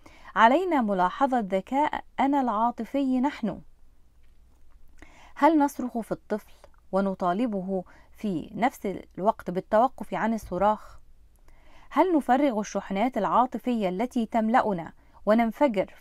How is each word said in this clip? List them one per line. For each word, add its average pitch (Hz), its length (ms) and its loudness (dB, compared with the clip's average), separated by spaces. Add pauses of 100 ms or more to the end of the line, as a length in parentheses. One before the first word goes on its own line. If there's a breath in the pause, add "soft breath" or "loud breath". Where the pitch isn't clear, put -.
(360 loud breath)
علينا 277 460 4
ملاحظة 208 580 0
ذكاءنا 262 1040 -2
العاطفي 240 800 -2
نحن. 247 420 -4 (1700 loud breath)
هل 302 240 4
نصرخ 247 400 -2
في 214 120 -8
الطفل - 420 -8 (380)
ونطالبه 190 920 -2 (280 soft breath)
في 185 440 -6
نفس 196 420 -4 (200)
الوقت 196 340 -2
بالتوقف 214 640 -2
عن 202 200 -2
الصراخ؟ 202 640 -2 (880 soft breath)
هل 349 260 2
نفرغ 254 440 2
الشحنات 202 580 -2
العاطفية 214 720 0
التي 226 360 -2
تملأنا 220 680 0 (320 soft breath)
وننفجر 226 760 2